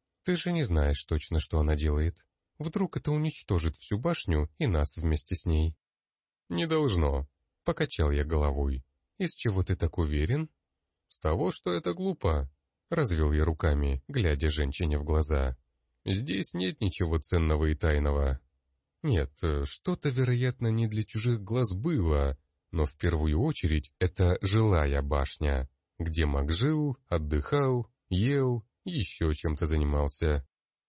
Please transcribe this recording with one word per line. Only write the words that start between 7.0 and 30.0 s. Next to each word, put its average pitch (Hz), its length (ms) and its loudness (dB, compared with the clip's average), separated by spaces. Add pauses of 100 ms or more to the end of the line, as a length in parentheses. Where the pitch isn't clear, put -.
покачал 143 460 0
я 71 140 2
головой. 71 600 0 (340)
«Из 180 140 -2
чего 95 300 0
ты 92 140 -2
так - 220 -2
уверен?» 82 500 0 (600)
«С - 100 -20
того, 117 320 0
что - 220 -4
это 170 220 -2
глупо», 127 560 -2 (400)
развёл 90 420 2
я 76 120 4
руками, 73 640 0
глядя 80 420 0
женщине 73 480 0
в 73 60 -6
глаза. 76 520 0 (480)
«Здесь 143 500 -4
нет 180 260 -4
ничего 85 380 0
ценного 78 480 2
и 78 80 2
тайного». 71 640 0 (640)
Нет, 87 300 0 (100)
э, 73 240 0
что-то, - 420 -6
вероятно, 123 600 0
не 113 180 2
для 107 180 -2
чужих 110 380 -2
глаз 110 300 0
было, 85 680 2 (320)
но 80 160 0
в - 100 -8
первую 78 420 0
очередь 90 600 0
это 90 420 2
жилая 92 640 2
башня, 69 640 -2 (300)
где 80 260 -2
маг 71 280 0
жил, 147 440 0 (120)
отдыхал, 117 800 0 (220)
ел, 123 580 0 (180)
ещё 123 480 -2
чем-то 78 340 -2
занимался. 73 800 0 (400)